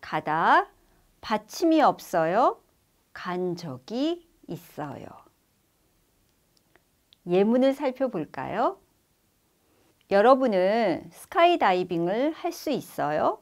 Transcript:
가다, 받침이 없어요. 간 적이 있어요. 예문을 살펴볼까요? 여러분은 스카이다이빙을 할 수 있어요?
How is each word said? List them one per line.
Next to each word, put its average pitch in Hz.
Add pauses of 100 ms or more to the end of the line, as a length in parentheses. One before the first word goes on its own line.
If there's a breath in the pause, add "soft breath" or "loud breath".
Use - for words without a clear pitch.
가다, 175 (540)
받침이 311
없어요. 190 (540)
간 180
적이 226 (200)
있어요. 139 (2250)
예문을 226
살펴볼까요? 254 (1300)
여러분은 208
스카이다이빙을 208
할 339
수 -
있어요? 151